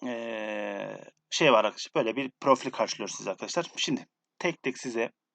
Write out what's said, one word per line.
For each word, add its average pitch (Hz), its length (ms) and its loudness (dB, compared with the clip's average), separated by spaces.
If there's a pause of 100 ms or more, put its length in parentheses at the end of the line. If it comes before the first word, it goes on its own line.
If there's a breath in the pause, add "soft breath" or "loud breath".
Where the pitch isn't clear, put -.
eee, 107 1040 -6 (260)
şey 156 220 6
var 110 140 8
arkadaşlar. - 300 -4
Böyle 113 200 0
bir 135 160 -4 (100)
profil 135 300 4
karşılıyor 110 380 -2
sizi - 200 -6
arkadaşlar. 170 480 -4
Şimdi - 300 -2 (320)
tek 170 240 -2
tek 131 140 -4
size, 117 340 -2 (240)